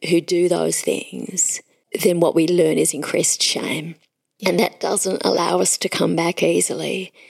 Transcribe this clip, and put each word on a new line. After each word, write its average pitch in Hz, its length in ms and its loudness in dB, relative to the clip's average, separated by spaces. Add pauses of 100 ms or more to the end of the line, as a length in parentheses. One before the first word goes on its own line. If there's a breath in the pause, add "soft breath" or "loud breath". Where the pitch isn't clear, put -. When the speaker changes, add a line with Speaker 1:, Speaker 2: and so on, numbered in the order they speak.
Speaker 1:
who 170 120 4
do 175 280 2
those 165 320 0
things, - 800 -4 (420)
then 175 160 4
what 170 160 4
we 160 120 4
learn 165 300 4
is 160 160 2
increased - 480 -2
shame. - 540 -4 (440)
Speaker 2:
Yeah. 190 100 -2
Speaker 1:
And 175 100 2
that - 200 0
doesn't 190 440 -2
allow 180 360 2
us 185 180 0
to - 120 -4
come 170 260 0
back 170 280 0
easily. 175 680 -2 (160 loud breath)